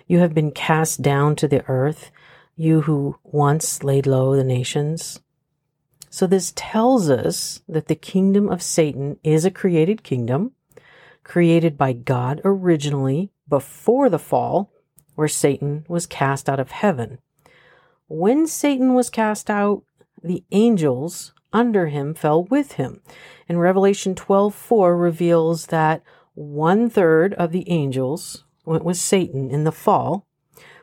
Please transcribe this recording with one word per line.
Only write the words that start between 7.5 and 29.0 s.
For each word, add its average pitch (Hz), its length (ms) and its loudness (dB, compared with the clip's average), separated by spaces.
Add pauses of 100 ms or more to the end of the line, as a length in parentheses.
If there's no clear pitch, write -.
that 160 200 -4
the 160 80 -2
kingdom 196 540 0
of 180 120 -4
Satan 143 640 -2
is 156 220 2
a 190 60 2
created 180 520 0
kingdom, 131 500 -2 (680)
created 165 540 2
by 135 160 0
God 123 520 -4
originally 156 840 0 (180)
before 220 640 0
the 170 80 2
fall, 143 540 -2 (440)
where 151 120 0
Satan 143 640 -2
was 170 180 -6
cast 139 420 -4
out 135 120 -2
of 127 100 -8
heaven. 123 480 -4 (880)
When 220 400 0
Satan 262 480 0
was 247 140 2
cast 214 400 -2
out, 202 340 0 (380)
the 170 300 -6
angels 170 800 0 (200)
under 214 340 2
him 143 260 -4
fell 156 300 2
with 269 300 -2
him. - 280 -8 (460)
And 170 140 -2
Revelation 190 540 2
twelve 202 380 0
four 180 440 2
reveals 165 680 0
that 160 360 0 (300)
one-third 165 1040 2
of 170 180 -2
the 175 160 -6
angels 139 760 -4 (220)
went 160 180 -2
with 175 140 -4
Satan 135 520 -2